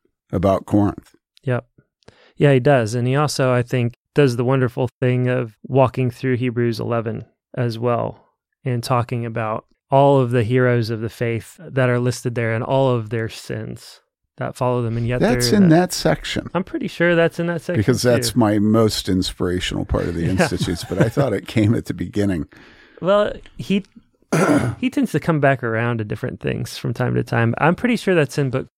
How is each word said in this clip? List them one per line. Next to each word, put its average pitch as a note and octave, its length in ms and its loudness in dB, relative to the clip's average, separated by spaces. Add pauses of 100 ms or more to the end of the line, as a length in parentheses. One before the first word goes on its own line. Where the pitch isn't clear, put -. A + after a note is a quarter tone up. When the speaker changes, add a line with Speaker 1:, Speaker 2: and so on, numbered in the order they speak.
(320)
Speaker 1:
about F#2+ 340 2
Corinth. - 480 0 (280)
Speaker 2:
Yep. B2 240 -4 (680)
Yeah, D3 160 6
he C3 80 6
does. B2 340 2
And B2 140 -2
he C3 80 0
also, C#3 360 0
I B2 100 2
think, A#2+ 320 -2 (200)
does C3+ 220 4
the B2 80 -2
wonderful B2+ 440 0 (120)
thing B2+ 280 0
of B2 360 -4
walking B2+ 460 2
through C3 260 -2
Hebrews A#2+ 440 -2
eleven A2+ 440 -4 (320)
as A#2+ 220 -2
well A#2 460 -4 (400)
and B2 180 -4
talking A#2+ 420 -2
about A2+ 400 -6 (260)
all C#3 300 6
of B2 120 0
the B2 120 2
heroes A#2+ 460 2
of A2 100 -6
the A2+ 80 -6
faith A#2 520 -6
that C3 280 0
are B2 120 2
listed B2 340 -2
there A2+ 180 -2
and A2+ 120 -2
all C3+ 260 2
of A2+ 200 -2
their A2+ 180 -4
sins - 720 -12 (360)
that B2+ 180 -8
follow B2 280 -2
them. A2+ 140 -4
And A#2 120 -4
yet B2 120 -2
Speaker 1:
That's B3 300 0
Speaker 2:
they're A3+ 120 4
Speaker 1:
in F3+ 80 6
Speaker 2:
the D#3 60 6
Speaker 1:
that F3+ 160 2
section. - 640 -4
Speaker 2:
I'm F3 80 -2
pretty B3+ 260 -8
sure E3+ 280 0
that's E3 240 2
in E3+ 60 -2
that E3+ 160 -4
section E3+ 180 -2
Speaker 1:
Because A#2 220 2
that's A#2+ 300 2
Speaker 2:
too. - 60 0
Speaker 1:
my G#2+ 200 4
most G#2+ 500 2
inspirational F#2 760 -2
part F#2 220 -2
of F2 80 -4
the E2+ 80 -4
Speaker 2:
<laughs> - 20 0
Yeah. E2+ 60 0
Speaker 1:
Institutes, F#2 580 -2
but - 120 -2
I B2 80 4
thought C3 240 0
it - 160 -4
came G#2+ 260 2
at - 120 -4
the - 80 -6
beginning. F#2 520 -2 (540)
Speaker 2:
Well, G3+ 320 2 (240)
he, F#3+ 280 -2 (460)
<clears throat> E3 480 2
he B3+ 120 -2
tends C4+ 220 -2
to D3 80 0
come D#3+ 200 0
back C#3 240 2
around A#2 340 -2
to A2 60 -4
different A2+ 360 -8
things B2 360 -4
from C3 180 -4
time B2 200 -2
to B2 100 0
time. A#2 340 0
I'm D#3+ 160 2
pretty A#3+ 220 0
sure F#3+ 180 0
that's D3+ 240 0
in C#3 120 -2
book C3 280 -4